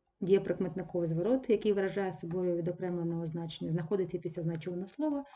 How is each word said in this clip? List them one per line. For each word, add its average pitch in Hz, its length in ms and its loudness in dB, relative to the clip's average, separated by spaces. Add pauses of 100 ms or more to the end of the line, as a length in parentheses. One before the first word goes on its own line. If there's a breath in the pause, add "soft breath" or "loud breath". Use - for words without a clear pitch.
(220)
дієприкметниковий 180 880 2
зворот, 196 420 2
який 208 240 4
виражає 190 400 0
собою 175 420 0
відокремлене 170 600 -2
означення, 165 560 -4
знаходиться 180 460 0
після 175 240 -6
означуваного 180 480 -4
слова, 285 360 -2 (100)